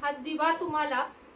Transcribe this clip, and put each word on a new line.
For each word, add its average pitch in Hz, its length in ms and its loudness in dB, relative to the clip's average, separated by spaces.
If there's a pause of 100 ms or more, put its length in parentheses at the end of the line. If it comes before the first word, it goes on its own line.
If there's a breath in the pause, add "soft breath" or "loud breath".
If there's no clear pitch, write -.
हा 294 80 2
दिवा 302 500 0
तुम्हाला 302 460 0 (300 loud breath)